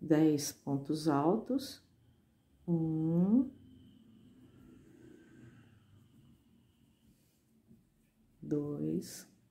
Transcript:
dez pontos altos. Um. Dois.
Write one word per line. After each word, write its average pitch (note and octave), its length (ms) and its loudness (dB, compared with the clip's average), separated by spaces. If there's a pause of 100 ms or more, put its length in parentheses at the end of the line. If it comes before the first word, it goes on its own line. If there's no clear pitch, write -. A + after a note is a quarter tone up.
dez D3+ 520 2
pontos C#3+ 560 -4
altos. F3+ 760 0 (840)
Um. E3 800 2 (4000)
Dois. D3+ 880 -6 (220)